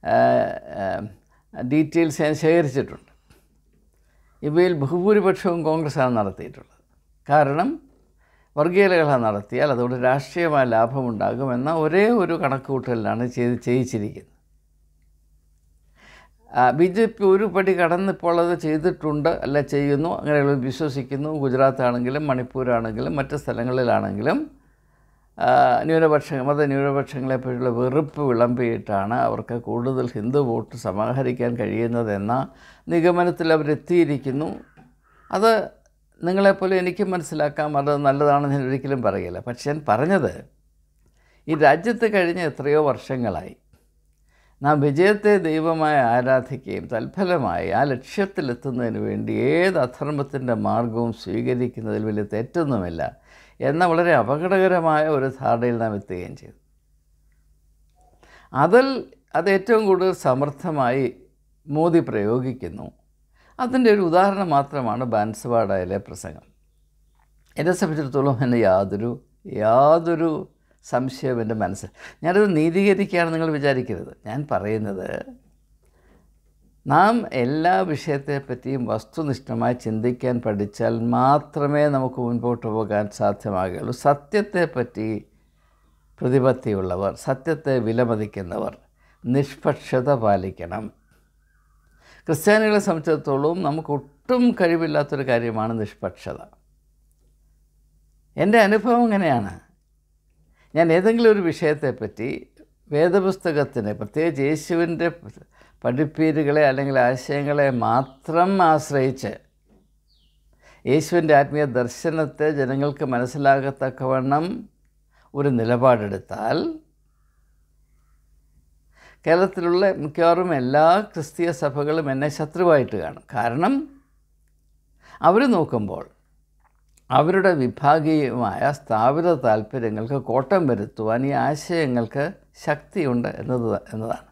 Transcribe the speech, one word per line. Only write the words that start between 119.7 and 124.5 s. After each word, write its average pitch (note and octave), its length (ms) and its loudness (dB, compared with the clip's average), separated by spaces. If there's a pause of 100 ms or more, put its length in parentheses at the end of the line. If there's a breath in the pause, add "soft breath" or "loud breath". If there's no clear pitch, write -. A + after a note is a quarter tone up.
മിക്കവാറും E3+ 480 2 (120)
എല്ലാ C#3+ 240 4 (260)
ക്രിസ്തീയ E3+ 380 -4 (120)
സഭകളും D3 520 -2
എന്നെ C#3 140 -2 (100)
ശത്രുവായിട്ട് D3+ 640 2
കാണും. D2+ 180 -12 (140)
കാരണം B2+ 380 0 (1500 loud breath)